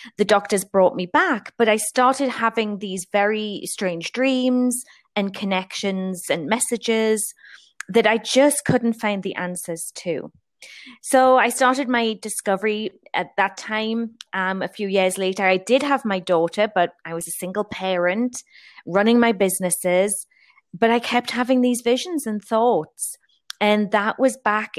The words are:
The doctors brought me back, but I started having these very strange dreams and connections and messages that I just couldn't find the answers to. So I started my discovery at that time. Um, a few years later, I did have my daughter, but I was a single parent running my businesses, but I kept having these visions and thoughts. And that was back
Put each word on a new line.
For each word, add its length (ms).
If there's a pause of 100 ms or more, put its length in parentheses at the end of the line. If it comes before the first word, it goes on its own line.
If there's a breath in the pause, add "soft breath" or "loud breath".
(180 loud breath)
The 80
doctors 380
brought 320
me 100
back, 500
but 140
I 60
started 520
having 500
these 320
very 540
strange 480
dreams 720 (300 soft breath)
and 180
connections 960
and 180
messages 880 (560 loud breath)
that 180
I 120
just 480
couldn't 340
find 220
the 140
answers 560 (100)
to. 280 (720 loud breath)
So 340
I 140
started 380
my 320
discovery 720 (220)
at 240
that 220
time. 580 (160)
Um, 300
a 60
few 200
years 300
later, 260
I 140
did 240
have 220
my 140
daughter, 560
but 200 (100)
I 100
was 140
a 100
single 240
parent 800 (440 loud breath)
running 340
my 120
businesses, 920 (460 soft breath)
but 180
I 80
kept 320
having 300
these 220
visions 440
and 160
thoughts. 760 (440)
And 320
that 260
was 200
back 400